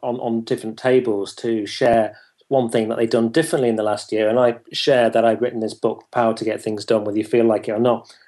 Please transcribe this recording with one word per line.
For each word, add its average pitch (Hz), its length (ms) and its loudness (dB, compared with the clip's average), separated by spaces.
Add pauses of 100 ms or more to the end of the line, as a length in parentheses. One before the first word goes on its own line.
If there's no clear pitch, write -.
on, 123 140 -4
on 117 260 -2
different 110 380 -6
tables, 123 560 2
to 113 280 -2
share 113 520 0 (320)
one 131 200 2
thing 113 220 0
that 113 80 -4
they've 117 100 0
done 113 220 2
differently 151 400 0
in 113 60 0
the 107 60 -2
last 104 300 -4
year. 107 160 0
And 117 100 2
I 120 200 2 (140)
shared 120 420 2
that 113 100 4
I'd 110 160 2
written 120 200 -4
this 110 120 -4
book, - 380 -4
Power 117 240 0
to 113 100 -8
Get 107 160 -4
Things 107 240 -6
Done, 113 180 2
whether 104 140 -4
you 107 80 0
feel 117 220 2
like 107 200 2
it 117 60 -4
or 104 80 -2
not. 120 340 0 (140)